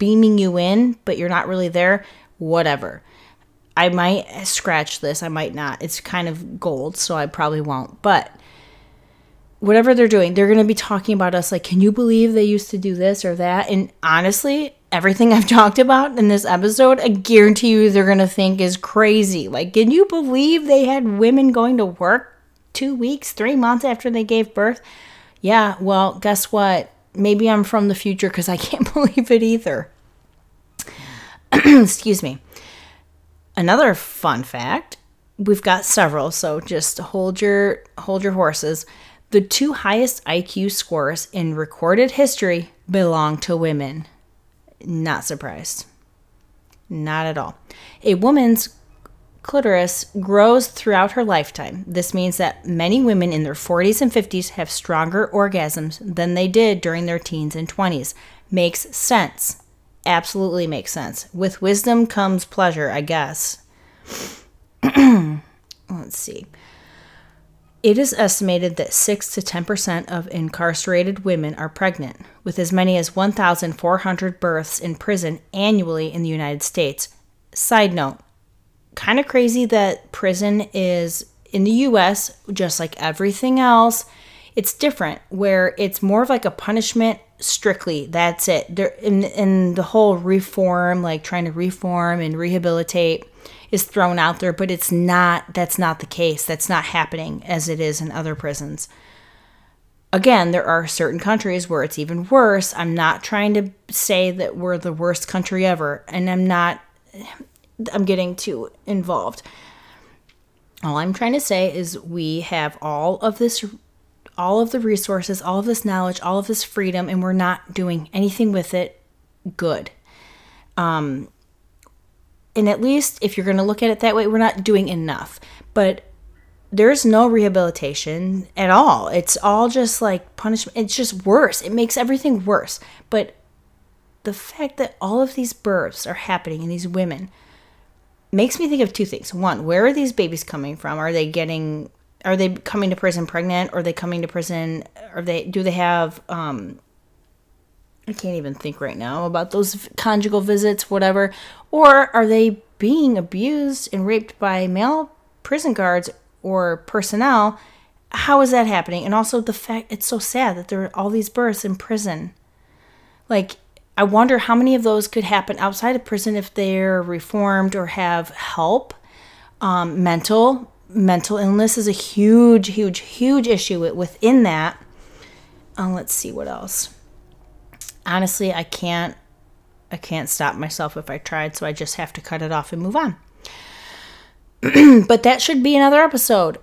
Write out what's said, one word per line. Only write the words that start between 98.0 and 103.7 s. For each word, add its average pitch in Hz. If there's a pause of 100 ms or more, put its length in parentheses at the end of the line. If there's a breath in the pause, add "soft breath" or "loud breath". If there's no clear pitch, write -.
in 156
other 156
prisons. 147 (1200 soft breath)
Again, 190
there 180
are 165
certain 165
countries 185
where 151
it's 151
even 170
worse. 214
I'm 170
not 165
trying 208
to 202 (180)